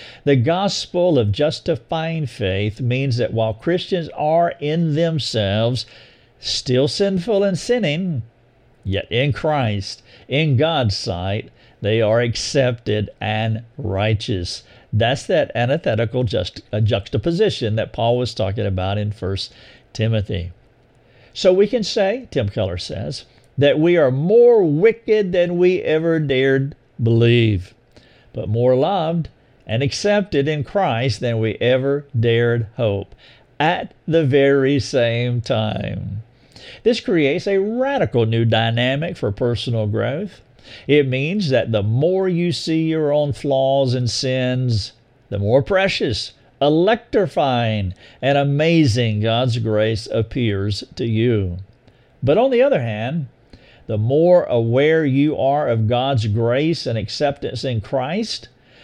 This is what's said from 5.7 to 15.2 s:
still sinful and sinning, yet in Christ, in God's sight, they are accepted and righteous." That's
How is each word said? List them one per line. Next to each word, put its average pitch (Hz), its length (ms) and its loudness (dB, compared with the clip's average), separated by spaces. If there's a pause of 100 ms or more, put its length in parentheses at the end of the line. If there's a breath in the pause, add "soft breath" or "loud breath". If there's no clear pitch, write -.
still 131 480 -2
sinful 196 560 0
and 196 140 0
sinning, 175 640 -2 (640)
yet 95 280 -4
in 131 220 2
Christ, 120 720 -2 (240 loud breath)
in 143 300 2
God's 139 380 0
sight, 98 540 -6 (320 soft breath)
they 110 220 0
are 110 180 2
accepted 120 880 -2 (100)
and 110 440 -2 (160)
righteous." 98 840 -4 (320 loud breath)
That's 117 320 0